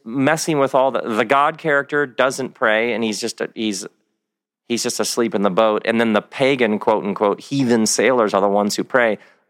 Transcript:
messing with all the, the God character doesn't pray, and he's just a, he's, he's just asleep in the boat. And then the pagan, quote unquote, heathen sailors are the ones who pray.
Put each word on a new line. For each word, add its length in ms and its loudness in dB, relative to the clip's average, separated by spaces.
messing 540 0
with 140 0
all 180 2
the, 100 -4
the 240 -2
God 320 2
character 480 -2
doesn't 480 -2
pray, 400 0
and 100 -2
he's 160 -2
just 220 -8
a, 140 -6
he's, 300 -4
he's 140 -2
just 180 -4
asleep 340 -2
in 60 0
the 80 2
boat. 360 2
And 140 0
then 140 2
the 80 4
pagan, 580 0
quote 240 0
unquote, 380 0
heathen 440 0
sailors 480 2
are 80 2
the 80 2
ones 280 0
who 80 -4
pray. 320 0